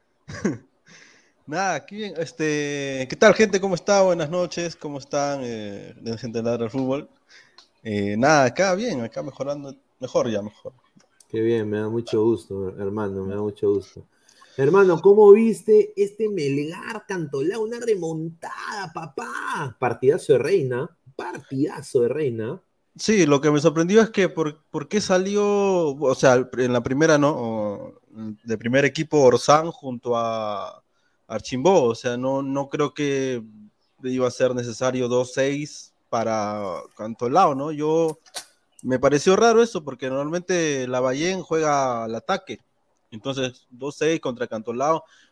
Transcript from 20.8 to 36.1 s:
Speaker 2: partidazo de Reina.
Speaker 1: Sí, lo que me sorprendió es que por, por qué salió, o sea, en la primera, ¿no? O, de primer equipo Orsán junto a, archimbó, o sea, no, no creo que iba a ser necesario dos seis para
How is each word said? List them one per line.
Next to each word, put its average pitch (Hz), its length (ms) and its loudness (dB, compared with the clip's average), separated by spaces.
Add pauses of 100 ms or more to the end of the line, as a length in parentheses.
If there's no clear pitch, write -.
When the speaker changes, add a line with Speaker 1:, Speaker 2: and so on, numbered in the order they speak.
Speaker 2:
partidazo - 840 -4
de 120 80 2
Reina. 127 520 -6 (360)
Speaker 1:
Sí, 208 280 2
lo 143 160 4
que 151 120 2
me 147 80 2
sorprendió 165 420 4
es 220 80 2
que 190 180 2
por, 151 400 -6
por 147 200 -8
qué 208 120 -2
salió, 196 920 0
o 139 220 2
sea, 127 320 4 (100)
en 123 140 2
la 120 100 2
primera, 147 360 4
¿no? 147 180 2
O, 110 640 -6 (420)
de 110 160 -6
primer 123 260 2
equipo 151 340 0
Orsán 147 520 6
junto 123 460 -6
a, 110 680 -4 (440)
archimbó, 131 580 2
o 113 100 2
sea, 120 220 -4
no, 135 260 -2
no 139 260 -4
creo 147 260 -4
que 135 480 -4 (600)
iba 127 260 -2
a - 20 -8
ser 127 240 0
necesario 123 540 -2
dos 123 240 0
seis 143 600 -4 (160)
para 104 760 -4 (140)